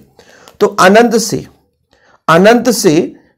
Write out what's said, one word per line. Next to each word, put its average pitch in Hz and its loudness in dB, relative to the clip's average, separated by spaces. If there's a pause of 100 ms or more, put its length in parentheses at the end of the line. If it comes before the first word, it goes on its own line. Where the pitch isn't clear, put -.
(600)
तो 202 0
अनंत 208 2
से, - -6 (800)
अनंत 220 2
से 196 -2 (240)